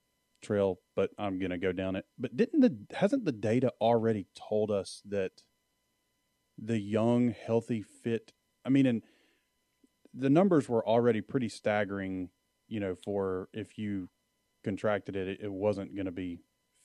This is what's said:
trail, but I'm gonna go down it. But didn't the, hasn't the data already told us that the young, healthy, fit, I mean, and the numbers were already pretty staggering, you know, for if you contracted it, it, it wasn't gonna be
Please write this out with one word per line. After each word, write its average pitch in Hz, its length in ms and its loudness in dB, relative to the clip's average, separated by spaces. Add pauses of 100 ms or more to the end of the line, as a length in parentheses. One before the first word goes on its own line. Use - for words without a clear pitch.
(420)
trail, 98 360 2 (160)
but 98 240 2
I'm 98 220 -4
gonna 90 180 -4
go 92 140 0
down 95 240 -2
it. - 100 -8 (120)
But 120 180 -8
didn't 294 240 2
the, 135 360 2
hasn't 220 280 0
the 151 80 0
data 117 480 2
already 113 460 2 (100)
told 107 340 -2
us 98 360 -4
that 98 360 -6 (1120)
the 110 220 -2
young, 113 520 2
healthy, 113 520 -2
fit, - 500 -6 (320)
I 120 40 -8
mean, 135 180 6
and 113 160 0 (1120)
the 131 160 0
numbers 165 380 6
were 113 180 0
already 117 340 4
pretty 123 280 -2
staggering, 98 800 -2 (400)
you 113 100 -6
know, 95 160 -2
for 95 580 -4
if 107 240 -12
you 101 320 -6 (540)
contracted 101 540 -2
it, 92 100 -4
it, 95 160 -8
it 101 100 -8
wasn't 98 440 -2
gonna 92 160 -6
be 87 260 -8 (460)